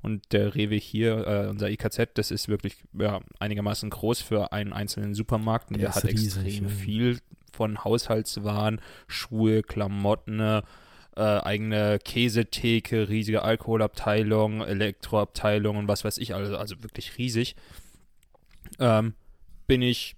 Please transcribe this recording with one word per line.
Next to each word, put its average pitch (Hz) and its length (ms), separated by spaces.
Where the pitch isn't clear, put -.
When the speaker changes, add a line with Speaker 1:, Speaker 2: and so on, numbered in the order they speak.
Speaker 1:
Und 107 300
der 104 240
Rewe 104 200
hier, 110 520
äh, 101 220
unser 101 200
I 107 80
K 113 120
Z, - 300
das 107 120
ist - 180
wirklich, 101 340
ja, 101 260
einigermaßen 104 500
groß 117 320
für - 320
einen 104 200
einzelnen 104 420
Supermarkt. 110 560
Und 104 60
Speaker 2:
Der 104 120
Speaker 1:
der 95 80
Speaker 2:
ist - 60
Speaker 1:
hat 110 80
Speaker 2:
riesig, 101 340
Speaker 1:
extrem 101 240
Speaker 2:
ja. - 0
Speaker 1:
viel 107 500
von 107 320
Haushaltswaren, 107 960
Schuhe, 110 560
Klamotten, 104 760
äh, 107 220
eigene 104 840
Käsetheke, 117 1120
riesige 107 320
Alkoholabteilung, 110 1200
Elektroabteilung 104 1160
und 104 100
was 101 180
weiß 107 140
ich, 110 160
also, 101 200
also 104 280
wirklich - 340
riesig. 120 380
Ähm, 113 340
bin 127 140
ich - 360